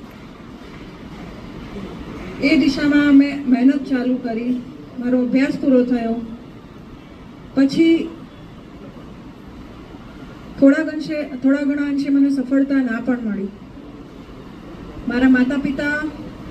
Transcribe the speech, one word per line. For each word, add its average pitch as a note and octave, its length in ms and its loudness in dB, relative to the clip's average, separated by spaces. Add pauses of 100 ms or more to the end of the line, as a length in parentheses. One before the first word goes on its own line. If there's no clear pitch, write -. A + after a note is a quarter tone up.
(2500)
એ D#4 160 4
દિશામાં D4 580 6
મેં C#4 340 6
મહેનત B3+ 400 6
ચાલુ B3+ 260 2
કરી, A#3+ 460 -2 (380)
મારો B3 220 2
અભ્યાસ C4+ 400 2
પૂરો B3+ 240 6
થયો. A3+ 360 0 (1300)
પછી D#4 540 6 (2500)
થોડાક C#4+ 280 4
અંશે, D#4 360 -6
થોડા C4+ 400 0
ઘણા C#4+ 180 -2
અંશે C#4+ 280 -4
મને C#4 200 4
સફળતા C4+ 460 0
ના A#3+ 300 0
પણ B3 180 -2
મળી. G3 200 -4 (1600)
મારા B3+ 220 4
માતા B3+ 280 6
પિતા D4 440 -2 (500)